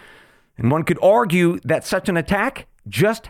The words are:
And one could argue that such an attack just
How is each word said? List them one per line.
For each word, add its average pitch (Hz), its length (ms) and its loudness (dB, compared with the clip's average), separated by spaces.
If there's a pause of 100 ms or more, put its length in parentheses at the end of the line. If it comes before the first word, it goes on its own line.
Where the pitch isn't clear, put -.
(560)
And 117 140 0
one 156 140 0
could 170 180 0
argue 180 600 2
that 156 220 -2
such - 240 -4
an 185 80 0
attack 202 520 -4 (200)
just 196 420 -2